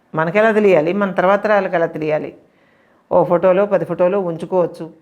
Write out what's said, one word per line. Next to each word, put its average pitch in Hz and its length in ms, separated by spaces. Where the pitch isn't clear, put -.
మనకెలా 170 380
తెలియాలి, 185 400
మన 196 200
తర్వాత 196 320
తరాలకు 196 300
ఎలా 165 120
తెలియాలి? 156 500
ఓ 175 120
ఫోటోలో 180 420
పది 185 180
ఫోటోలు 180 340
ఉంచుకోవచ్చు, 170 720